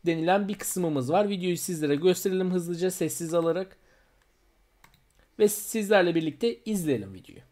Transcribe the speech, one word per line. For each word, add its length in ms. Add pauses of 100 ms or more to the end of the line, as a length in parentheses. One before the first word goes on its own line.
denilen 420
bir 60
kısmımız 580
var. 180
Videoyu 280
sizlere 380
gösterelim 560
hızlıca 400
sessiz 420
alarak. 440 (1600)
Ve 80
sizlerle 680
birlikte 500
izleyelim 480
videoyu. 280 (100)